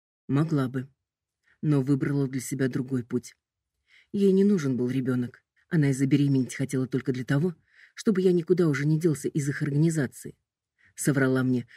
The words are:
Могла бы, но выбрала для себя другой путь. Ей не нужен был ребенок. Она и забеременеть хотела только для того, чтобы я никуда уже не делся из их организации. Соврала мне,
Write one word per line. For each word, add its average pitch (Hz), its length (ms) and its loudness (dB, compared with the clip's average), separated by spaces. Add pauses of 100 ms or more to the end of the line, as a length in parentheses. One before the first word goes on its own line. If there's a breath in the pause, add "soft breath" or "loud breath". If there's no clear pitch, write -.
(280)
Могла 143 420 0
бы, 131 200 -8 (720)
но 147 220 2
выбрала 143 440 0
для 131 140 -8
себя 135 260 -2
другой 131 360 -4
путь. - 320 -8 (760 soft breath)
Ей 196 200 2
не 190 120 6
нужен 160 320 2
был 123 140 -2
ребенок. 127 540 -4 (260)
Она 147 220 2
и - 20 0
забеременеть 135 640 2
хотела 131 320 -4
только 135 260 -4
для 127 120 -8
того, 156 300 0 (380 soft breath)
чтобы 190 280 -2
я 185 100 4
никуда 175 380 2
уже 143 180 0
не 156 120 2
делся 160 280 0
из 143 200 -4
их 143 140 -4
организации. 147 720 -2 (600 soft breath)
Соврала 131 480 0
мне, 123 340 -2